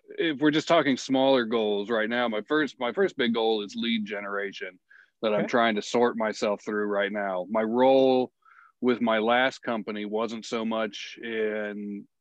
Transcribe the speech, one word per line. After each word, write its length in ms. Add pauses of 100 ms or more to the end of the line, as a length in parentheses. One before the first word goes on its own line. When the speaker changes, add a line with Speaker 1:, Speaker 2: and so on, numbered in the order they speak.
(180)
Speaker 1:
if 220
we're 100
just 180
talking 280
smaller 480
goals 460
right 180
now, 200
my 140
first, 380
my 120
first 240
big 180
goal 280
is 140
lead 300
generation 720 (440)
that 120
I'm 60
Speaker 2:
Okay. 80
Speaker 1:
trying 260
to 80
sort 340
myself 480
through 220
right 260
now. 380
My 120
role 720 (480)
with 200
my 180
last 420
company 440
wasn't 400
so 200
much 580
in 840 (140)